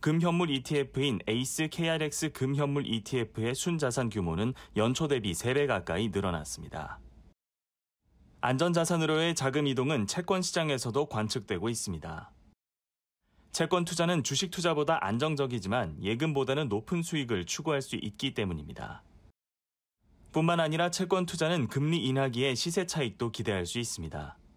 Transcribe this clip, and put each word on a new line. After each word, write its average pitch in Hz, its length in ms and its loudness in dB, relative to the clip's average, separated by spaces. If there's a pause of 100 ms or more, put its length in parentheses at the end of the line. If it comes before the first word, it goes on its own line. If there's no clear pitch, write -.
금 156 180 4
현물 170 300 2
이티에프인 135 760 0
에이스 131 440 0
케이알엑스 160 640 0
금 131 220 0
현물 143 300 0
이티에프의 113 720 -2
순자산 135 540 0
규모는 98 440 0 (220)
연초 123 320 2
대비 113 260 2
세 117 200 0
배 143 140 4
가까이 101 420 0
늘어났습니다. 80 880 -4 (1400)
안전자산으로의 165 920 4
자금 143 320 2
이동은 131 380 2
채권 180 360 0
시장에서도 143 640 0
관측되고 107 640 -2
있습니다. 82 640 -6 (1200)
채권 165 340 2
투자는 170 360 2
주식 143 300 -2
투자보다 160 520 2
안정적이지만 117 1000 0
예금보다는 139 680 0
높은 110 320 0
수익을 117 440 -2
추구할 143 360 -2
수 - 140 -8
있기 107 400 -6
때문입니다. 87 640 -6 (1300)
뿐만 170 280 4
아니라 165 320 2
채권 185 340 0
투자는 165 420 0
금리 147 380 0
인하기에 131 480 2
시세 175 320 0
차익도 120 460 -2
기대할 101 340 -2
수 101 140 -4
있습니다. 78 580 -8 (200)